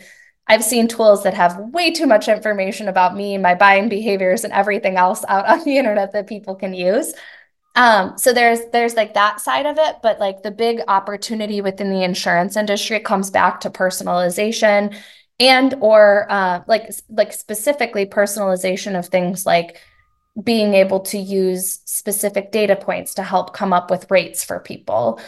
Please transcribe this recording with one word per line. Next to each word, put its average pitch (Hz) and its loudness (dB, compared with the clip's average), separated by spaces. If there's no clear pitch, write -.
I've 220 4
seen 233 0
tools 214 4
that 190 0
have 180 2
way 320 -2
too 330 -2
much 214 4
information 208 -2
about 185 0
me, 202 -4
my 180 2
buying 196 6
behaviors, 196 0
and 202 -8
everything 196 0
else 185 2
out 196 0
on 330 2
the 277 0
internet 208 0
that 202 -4
people 196 -12
can 190 -8
use. 185 -2
Um, 220 4
so 247 2
there's, 233 4
there's, 233 0
like, 214 -2
that 208 0
side 269 -2
of 294 -2
it, 302 0
but, 220 0
like, 190 -4
the 220 -6
big 226 -2
opportunity 202 -4
within 196 -4
the 190 0
insurance 180 -2
industry 208 -2
comes 196 -2
back 190 0
to 190 -8
personalization 202 0
and 262 4
or, 208 6
uh, 185 0
like, 220 0
s-, - -16
like, 214 0
specifically 226 -4
personalization 196 -2
of 175 -6
things 180 -2
like 170 0
being 214 0
able 190 4
to 202 -8
use 190 -4
specific 202 -6
data 208 2
points 180 -6
to 190 -6
help 185 -2
come 190 -2
up 175 0
with 180 -4
rates 175 0
for 90 -8
people, - -4